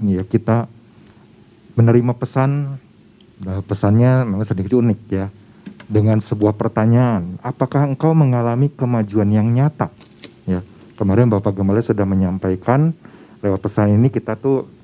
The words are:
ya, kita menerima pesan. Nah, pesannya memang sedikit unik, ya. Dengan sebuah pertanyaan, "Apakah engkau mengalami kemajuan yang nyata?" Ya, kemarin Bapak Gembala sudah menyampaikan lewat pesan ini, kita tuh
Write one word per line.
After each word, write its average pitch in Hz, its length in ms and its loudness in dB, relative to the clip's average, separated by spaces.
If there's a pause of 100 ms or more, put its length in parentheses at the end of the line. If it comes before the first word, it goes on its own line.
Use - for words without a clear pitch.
ya, 95 240 0
kita 113 400 0 (1040)
menerima 120 400 4
pesan. 139 640 -4 (640)
Nah, 95 240 -6
pesannya 117 640 2
memang 101 160 -2
sedikit 95 320 -2
unik, 120 320 0
ya. 98 240 -4 (560)
Dengan 107 320 2
sebuah 104 320 0
pertanyaan, 110 880 0
"Apakah 135 480 -2
engkau 156 240 0
mengalami 127 560 2
kemajuan 110 640 -2
yang 107 160 2
nyata?" 123 400 0 (560)
Ya, 92 160 -2 (400)
kemarin 107 320 2
Bapak 98 240 0
Gembala 101 240 0
sudah 107 240 -2
menyampaikan 95 880 0 (480)
lewat 95 220 -2
pesan 104 340 0
ini, 123 140 4
kita 110 240 -6
tuh 135 320 -2 (180)